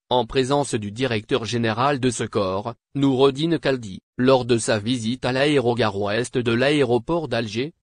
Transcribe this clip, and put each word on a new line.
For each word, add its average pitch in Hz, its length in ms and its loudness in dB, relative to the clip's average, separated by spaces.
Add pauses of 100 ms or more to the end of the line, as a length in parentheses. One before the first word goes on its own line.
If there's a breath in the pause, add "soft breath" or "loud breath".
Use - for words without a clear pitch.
en 123 160 2
présence 135 500 0
du 104 180 -6
directeur 117 520 -2
général 117 540 0
de 123 120 0
ce 123 120 -4
corps, 104 520 -2 (200)
Noureddin 139 640 2
Kaldi, 123 400 -4 (180)
lors 127 280 4
de 120 140 2
sa 113 200 0
visite 117 460 -4
à 127 80 -2
l'aérogare 120 680 2
ouest 107 380 -2
de 117 140 0
l'aéroport 139 760 2
d'Alger, 117 460 -4 (100)